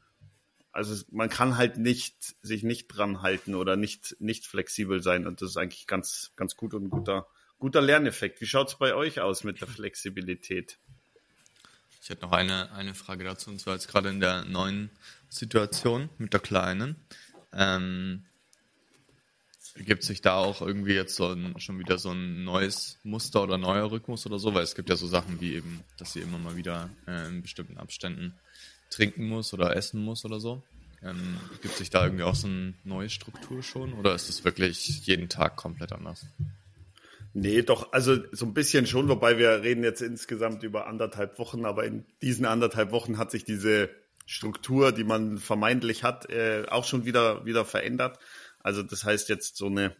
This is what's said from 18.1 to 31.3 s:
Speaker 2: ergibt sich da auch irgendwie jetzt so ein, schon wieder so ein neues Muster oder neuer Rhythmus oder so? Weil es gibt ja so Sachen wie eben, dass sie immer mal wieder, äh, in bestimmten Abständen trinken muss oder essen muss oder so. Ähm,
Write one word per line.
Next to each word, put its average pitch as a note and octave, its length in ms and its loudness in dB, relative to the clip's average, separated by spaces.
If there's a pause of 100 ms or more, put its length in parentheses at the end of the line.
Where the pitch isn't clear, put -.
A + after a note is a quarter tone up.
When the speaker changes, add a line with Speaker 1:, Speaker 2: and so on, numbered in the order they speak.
Speaker 2:
ergibt G2 280 2
sich - 180 -4
da F#2 140 6
auch G2 260 2
irgendwie G2+ 340 2
jetzt F#2+ 200 0
so F2+ 160 0
ein, F2+ 300 -6
schon F#2 180 -8
wieder F2+ 180 2
so F2+ 140 -4
ein F2+ 320 -6
neues F#2+ 600 -2
Muster G#2+ 380 0
oder F#2 160 2
neuer F#2+ 320 2
Rhythmus A2+ 360 -6
oder G#2 120 -4
so? G#2 160 0
Weil F2+ 100 4
es - 120 -6
gibt F2+ 140 -4
ja F2+ 80 4
so F2+ 100 -4
Sachen F2 320 0
wie E2+ 160 -4
eben, E2+ 240 -8 (180)
dass - 140 -12
sie - 80 -8
immer F2 200 -6
mal E2+ 180 -8
wieder, F2 320 -6 (180)
äh, E2+ 220 -6
in F2 120 -8
bestimmten - 360 -14
Abständen F2 560 -8 (560)
trinken A2 400 2
muss A2 240 -4
oder F2+ 200 4
essen G#2 300 -2
muss A2+ 220 -6
oder G#2+ 160 -6
so. A#2+ 200 -8 (400)
Ähm, F2+ 360 -6 (240)